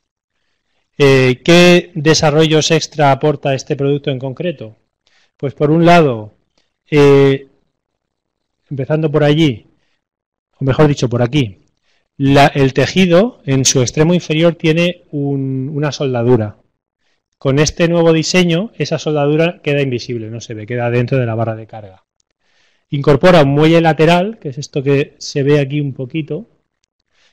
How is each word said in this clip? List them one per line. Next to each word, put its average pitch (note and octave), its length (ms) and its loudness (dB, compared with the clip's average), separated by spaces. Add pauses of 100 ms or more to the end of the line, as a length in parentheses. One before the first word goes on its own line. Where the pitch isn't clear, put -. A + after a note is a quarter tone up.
(960)
Eh, C3 480 2
¿qué F3 520 4
desarrollos D#3 760 0
extra D3 400 0
aporta C#3 420 -2
este C3+ 220 -6
producto C#3 380 -4
en B2+ 80 -8
concreto? C3 560 -10 (600)
Pues C#3 160 -8
por D3+ 200 -2
un E3+ 120 2
lado, C#3+ 500 2 (540)
eh, C#3 600 4 (1200)
empezando D3+ 400 -4
por D3 140 0
allí, D3 420 0 (880)
o - 80 -8
mejor C3+ 220 2
dicho, C#3+ 220 -2
por A#2+ 140 -2
aquí, A#2+ 400 -4 (540)
la, C#3 300 4
el C#3 280 0
tejido F3+ 720 0
en C3+ 200 0
su C3+ 160 0
extremo D#3 340 0
inferior D#3+ 400 0
tiene E3+ 560 -2
un, C3+ 640 -6
una D3 160 -4
soldadura. A#2+ 680 -2 (800)
Con C#3 200 -2
este D#3+ 300 0
nuevo E3+ 240 2
diseño, F3 640 0
esa D3+ 240 -6
soldadura D#3 640 -2
queda C#3+ 180 -2
invisible, A#2+ 480 -8
no A2+ 100 -14
se A#2 140 -14
ve, G#2+ 100 -14
queda A#2+ 260 -4
dentro B2 280 0
de B2 80 -2
la A2+ 80 -4
barra A2+ 220 -4
de A2 100 -18
carga. G#2 380 -20 (840)
Incorpora D3+ 520 4
un C#3 60 2
muelle D#3 320 4
lateral, E3+ 580 0
que D3+ 120 -12
es B2+ 80 -12
esto D3 260 -8
que C#3+ 340 -2
se - 240 -8
ve D3 160 2
aquí C#3+ 220 -4
un C#3+ 120 -6
poquito, D3 560 -10 (840)